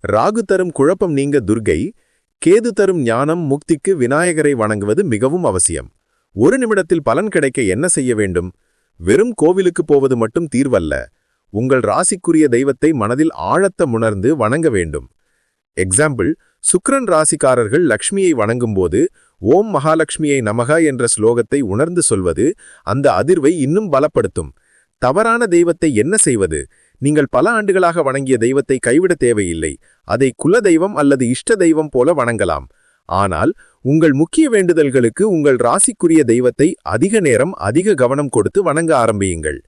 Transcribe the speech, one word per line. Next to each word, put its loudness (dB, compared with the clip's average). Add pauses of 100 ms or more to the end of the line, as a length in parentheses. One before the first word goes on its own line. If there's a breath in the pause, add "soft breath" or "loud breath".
ராகு 0
தரும் 0
குழப்பம் 0
நீங்க 0
துர்கை, -2 (640)
கேது 2
தரும் 0
ஞானம், -2
முக்திக்கு -2
விநாயகரை 0
வணங்குவது 0
மிகவும் -2
அவசியம். -2 (460)
ஒரு 2
நிமிடத்தில் 0
பலன் -2
கிடைக்க -2
என்ன 0
செய்ய -2
வேண்டும்? -2 (500)
வெறும் 2
கோவிலுக்கு 0
போவது 2
மட்டும் -2
தீர்வல்ல. 0 (600)
உங்கள் 0
ராசிக்குரிய 0
தெய்வத்தை 0
மனதில் -2 (100)
ஆழத்த 0
உணர்ந்து 0
வணங்க 0
வேண்டும். -4 (720)
எக்ஸாம்பிள், 0 (300)
சுக்கிரன் -2
ராசிக்காரர்கள் 0
லக்ஷ்மியை 0
வணங்கும்போது, 0 (320)
"ஓம் 2
மகாலட்சுமியை -2
நமக" 0
என்ற 0
ஸ்லோகத்தை 0
உணர்ந்து -2
சொல்வது -2 (300 loud breath)
அந்த 0
அதிர்வை 2
இன்னும் -2
பலப்படுத்தும். -2 (460)
தவறான 0
தெய்வத்தை 2
என்ன 0
செய்வது? -2 (340)
நீங்கள் 0
பல 2
ஆண்டுகளாக 0
வணங்கிய 0
தெய்வத்தை 0
கைவிட 2
தேவையில்லை. -2 (300)
அதை 0
குல 2
தெய்வம் 2
அல்லது 2
இஷ்ட -2
தெய்வம் 0
போல 0
வணங்கலாம். -2 (380)
ஆனால், 0 (300 soft breath)
உங்கள் 2
முக்கிய 0
வேண்டுதல்களுக்கு 2
உங்கள் 2
ராசிக்குரிய 2
தெய்வத்தை 2
அதிக 0
நேரம், 2
அதிக 0
கவனம் 0
கொடுத்து -2
வணங்க 0
ஆரம்பியுங்கள். -2